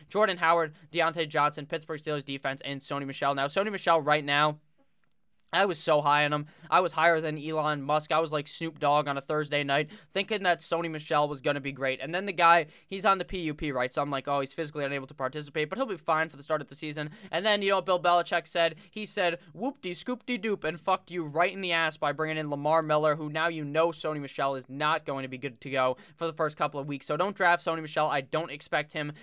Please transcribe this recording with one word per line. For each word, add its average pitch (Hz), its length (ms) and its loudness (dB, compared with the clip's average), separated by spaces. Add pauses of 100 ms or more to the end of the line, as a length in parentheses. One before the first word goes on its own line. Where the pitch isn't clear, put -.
Jordan 196 300 0
Howard, 165 360 4 (160)
Deontay 160 380 0
Johnson, 147 380 0
Pittsburgh 156 340 -8
Steelers 151 240 -4
defense, 135 400 -6
and 139 160 -8
Sony 143 260 -6
Michel. 139 300 0
Now, 139 120 0
Sony 202 260 0
Michel 170 260 2
right 147 240 2
now, 147 360 2 (920)
I 185 140 4
was 175 140 -2
so 151 220 4
high 147 240 4
on 147 60 0
him. 147 140 0 (240)
I 165 100 6
was 175 120 2
higher 160 280 4
than 156 160 -2
Elon 151 460 -2
Musk. 151 300 0
I 156 80 4
was 160 120 -2
like 147 160 -4
Snoop 165 300 -8
Dogg 147 300 4
on 139 100 -2
a 135 40 -4
Thursday 147 420 0
night, 143 260 0 (240)
thinking 196 300 -2
that 175 160 2
Sony 165 320 -2
Michel 151 360 0
was 143 140 -8
gonna 143 180 0
be 135 120 -6
great. 131 280 -2
And 151 140 -6
then 196 140 -4
the 196 60 -6
guy, 170 340 6 (180)
he's 196 180 -10
on 196 140 6
the 180 80 -4
P 185 140 -6
U 151 160 -2
P, 151 160 -4
right? 127 200 -2
So 147 120 -2
I'm 143 80 -2
like, 135 160 -4
"Oh, 139 140 0
he's 135 120 -6
physically 151 320 -6
unable 139 220 -4
to 147 80 -18
participate, 147 520 -4
but 190 120 -6
he'll 262 80 -2
be 185 100 -6
fine 160 320 0
for 143 80 -18
the 143 60 -18
start 151 180 -2
of - 60 -12
the 147 80 -16
season." 151 340 -8 (220)
And 180 120 -2
then, 208 200 2
you 196 60 2
know 196 80 4
what 180 100 -2
Bill 180 120 2
Belichick 175 460 2
said? 165 300 0 (160)
He 214 160 -8
said, 175 320 0 (140)
"Whoop-de-scoop-de-doop," 214 1120 -4
and 160 160 -4
fucked 185 300 0
you 175 140 -4
right 160 280 2
in 196 100 -10
the 180 100 -2
ass 160 260 0
by 147 140 0
bringing 156 260 -2
in 151 140 -4
Lamar 151 320 2
Miller, 151 320 4
who 156 120 -6
now 160 200 0
you 160 180 -4
know 156 220 4
Sony 156 340 -4
Michel 139 320 -2
is 131 160 -10
not 151 340 0
going 139 200 -4
to 131 60 -8
be 127 100 -10
good 127 220 -10
to 135 100 -10
go 131 260 2 (180)
for 165 120 -4
the 160 60 -6
first 151 240 -2
couple 147 220 -2
of 139 80 -6
weeks. 139 200 -8
So 151 100 0
don't 196 180 0
draft 175 300 4
Sony 165 160 0
Michel. 156 260 0
I 139 140 0
don't 156 300 -4
expect 151 420 -4
him 147 300 -4